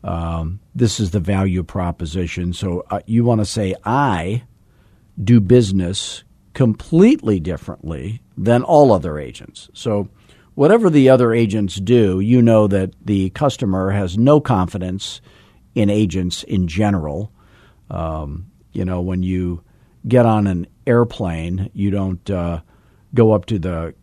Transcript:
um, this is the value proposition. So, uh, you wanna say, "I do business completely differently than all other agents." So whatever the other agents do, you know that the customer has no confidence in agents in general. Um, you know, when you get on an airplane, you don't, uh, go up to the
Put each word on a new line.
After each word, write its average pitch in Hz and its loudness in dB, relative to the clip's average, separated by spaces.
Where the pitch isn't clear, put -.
um, 82 -6
this 120 0
is 98 -2
the 101 -2
value 95 -2
proposition. 87 -6
So, 90 -6
uh, 98 -4
you 117 2
wanna 113 2
say, 98 -4
"I 110 -2
do 117 6
business 98 0
completely 160 2
differently 82 -10
than 117 2
all 147 6
other 78 0
agents." - -16
So 104 -4
whatever 190 4
the 143 6
other 120 4
agents 107 0
do, 98 2
you 120 4
know 110 6
that 95 0
the 98 0
customer 98 -2
has 98 -4
no 143 4
confidence 92 -4
in 104 2
agents 95 -2
in 92 -2
general. 90 -4
Um, 78 -8
you 98 -6
know, 90 -4
when 92 -4
you 90 -4
get 120 4
on 107 2
an 87 -4
airplane, 95 -2
you 98 -2
don't, 95 -4
uh, 87 -4
go 113 4
up 101 0
to 104 -4
the 82 -6